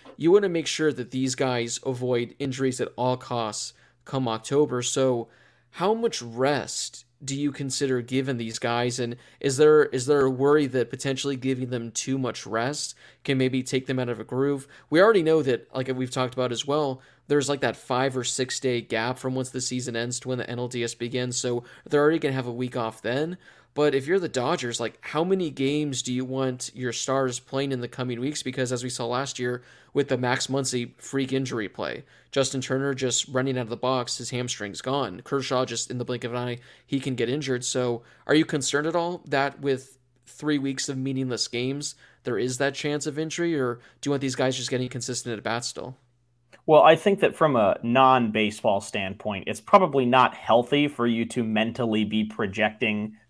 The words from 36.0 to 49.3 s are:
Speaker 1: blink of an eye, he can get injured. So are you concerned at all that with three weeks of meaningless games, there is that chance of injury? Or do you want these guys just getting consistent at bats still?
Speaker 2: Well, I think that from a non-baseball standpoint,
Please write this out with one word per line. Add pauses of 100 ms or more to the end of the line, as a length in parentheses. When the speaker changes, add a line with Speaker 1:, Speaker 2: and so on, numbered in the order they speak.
Speaker 1:
blink
of
an
eye, (260)
he
can
get
injured.
So (240)
are
you
concerned
at
all
that
with (280)
three
weeks
of
meaningless
games, (300)
there
is
that
chance
of
injury?
Or (240)
do
you
want
these
guys
just
getting
consistent
at
bats
still? (720)
Speaker 2:
Well,
I
think
that
from
a
non-baseball
standpoint,